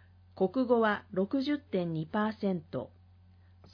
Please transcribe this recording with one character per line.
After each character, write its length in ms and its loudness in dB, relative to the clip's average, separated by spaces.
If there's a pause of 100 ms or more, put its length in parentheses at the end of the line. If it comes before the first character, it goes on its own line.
(360)
国 300 0
語 160 4
は 300 2
六 320 0
十 160 -2
点 340 -4
二 140 -4
パ 220 0
ー 100 -8
セ 140 0
ン 80 -4
ト、 280 -8 (840)